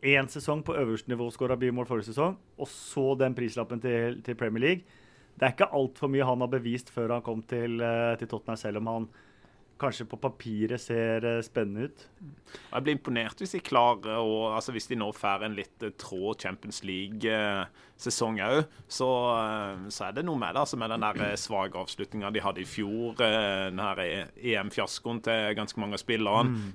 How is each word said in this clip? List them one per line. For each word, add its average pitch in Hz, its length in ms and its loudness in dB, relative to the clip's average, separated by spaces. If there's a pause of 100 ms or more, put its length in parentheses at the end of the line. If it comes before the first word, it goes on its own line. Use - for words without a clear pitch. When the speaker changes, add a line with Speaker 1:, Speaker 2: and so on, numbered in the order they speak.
Speaker 1:
en 135 260 6
sesong 151 360 -2
på 165 100 -2
øverste 113 340 0
nivå, 120 220 -2
skåret 127 300 0
mye 123 100 4
mål 123 160 0
forrige 110 280 -2
sesong, 170 240 2 (200)
og 139 80 -6
så - 520 0
den 127 160 4
prislappen 120 480 -2
til, 120 400 0
til 123 140 -4
Premier 113 260 0
League. 180 220 4 (540)
Det - 40 -6
er 131 100 6
ikke - 220 4
alt 135 240 0
for 143 100 0
mye 135 160 4
han 127 160 2
har 123 80 2
bevist 120 420 -2
før 117 200 -2
han 120 120 0
kom 110 200 -4
til, 117 400 -2
eh, 117 340 2
til 120 100 -6
Tottenham, 113 300 -4
selv 107 220 -4
om 110 80 -2
han 113 220 -2 (680)
kanskje 123 300 -4
på 117 140 -10
papiret 113 580 -2
ser, 113 380 0 (100)
eh, 117 160 0
spennende 110 440 -2
ut. - 200 -16 (680)
Speaker 2:
Jeg 127 120 -2
blir 151 120 4
imponert 117 400 -2
hvis 185 140 -6
de 180 100 -4
klarer 120 440 6 (180)
å, 110 320 2
altså 113 180 -2
hvis 113 140 -4
de 123 80 -2
nå 107 180 0
får 98 300 0
en 107 140 -4
litt, - 260 -8
eh, 107 160 -4
trå 98 420 -4
Champions 98 440 -8
League, 101 400 -6
eh, 104 400 2 (340)
sesong 113 400 0
også, 135 300 2 (200)
så, 127 200 0 (260)
eh, 104 560 -2
så 98 180 -6
er 101 40 -6
det 143 120 -4
noe 160 140 0
med 90 160 -2
det, 135 60 2
altså - 180 0
med 110 120 -2
den 113 100 -2
der, 107 200 0
eh, 104 140 0
svage 98 400 -2
avslutningen 101 580 -6
de 107 80 0
hadde 95 200 0
i 92 40 -6
fjor, 110 560 -4
eh, 101 500 4
den 92 100 -4
her 98 180 0
E-, 87 300 -2 (120)
E 113 140 0
M-fiaskoen 107 640 -2
til 110 360 0
ganske 107 200 -6
mange 104 180 -2
av 95 40 -4
spillerne. 113 560 4
Speaker 1:
Mm. 101 200 -6